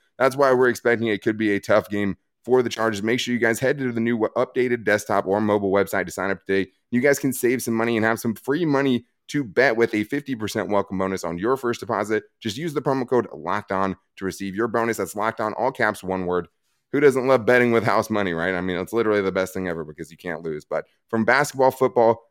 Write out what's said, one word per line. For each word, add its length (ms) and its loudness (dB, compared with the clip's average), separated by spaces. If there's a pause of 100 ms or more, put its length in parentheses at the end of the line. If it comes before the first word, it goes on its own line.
(180)
that's 180 2
why 180 4
we're 160 4
expecting 380 0
it 140 0
could 160 -2
be 140 0
a 80 0
tough 300 2
game 280 -2 (280)
for 180 4
the 60 -2
Chargers. 340 -2
Make 160 0
sure 140 -4
you 60 -2
guys 200 2
head 200 0
to 120 -2
the 80 -4
new 180 0
w-, 180 -2
updated 480 -2
desktop 440 0
or 140 2
mobile 300 2
website 340 0
to 60 -12
sign 200 -4
up 140 -6
today. 260 0 (200)
You 100 2
guys 180 4
can 140 -2
save 280 0
some 120 -4
money 240 0
and 80 2
have 140 0
some 160 -4
free 300 -4
money 400 0 (220)
to 180 -4
bet 320 2
with 160 2
a 100 0
fifty 320 -6
percent 340 -4
welcome 280 0
bonus 260 -2
on 140 -6
your 180 0
first 240 -4
deposit. 440 -2 (180)
Just 160 -6
use 160 -6
the 80 -4
promo 260 -2
code 260 0
Locked 380 -6
On 240 0 (220)
to 80 -10
receive 300 -6
your 120 0
bonus. 300 0
That's 180 -6
Locked 240 -2
On, 140 -4
all 180 -2
caps, 320 0
one 220 -4
word. 220 -2 (440)
Who 80 0
doesn't 280 4
love 180 4
betting 260 4
with 140 2
house 240 2
money, 240 0
right? 200 -2
I 60 -2
mean, 160 -4
it's 160 -6
literally 300 2
the 100 0
best 220 -2
thing 160 -4
ever 160 -6
because 260 -14
you 60 -20
can't 240 -8
lose. 240 -8
But 200 -6 (240)
from 140 0
basketball, 480 4
football, 600 2